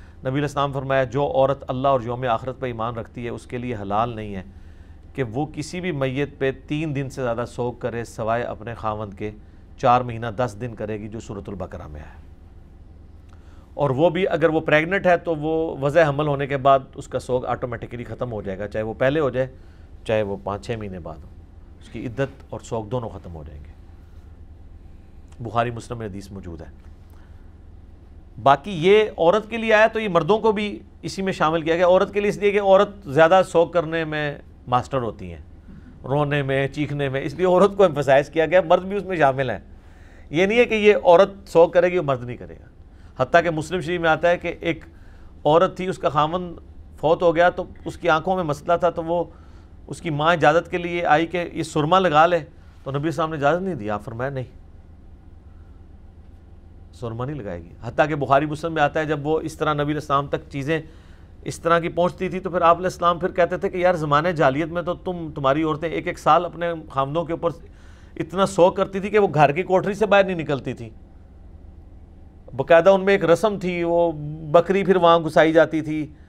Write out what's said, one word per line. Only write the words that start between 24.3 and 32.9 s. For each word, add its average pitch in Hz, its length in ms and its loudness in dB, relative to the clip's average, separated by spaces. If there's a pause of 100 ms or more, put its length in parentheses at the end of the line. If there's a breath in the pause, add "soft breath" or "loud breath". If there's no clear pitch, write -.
بخاری 117 300 -2
مسلم 117 280 -10
میں 113 80 -10
حدیث 98 240 -12
موجود 90 300 -14
ہے۔ - 280 -20 (1500 soft breath)
باقی 139 280 2
یہ 196 340 4 (140)
عورت 202 320 2
کے 226 60 -6
لیے 220 180 0
آیا 214 120 6
تو 220 140 0
یہ 220 80 -2
مردوں 170 300 2
کو 220 140 2
بھی 208 260 -4 (240)
اسی 165 200 -8
میں 190 100 -2
شامل 160 300 0
کیا 160 140 0
گیا۔ 180 100 2
عورت 190 280 4
کے 202 60 -2
لیے 208 80 0
اس 175 80 -2
لیے 202 140 0
کہ 196 100 0
عورت 196 280 6 (160)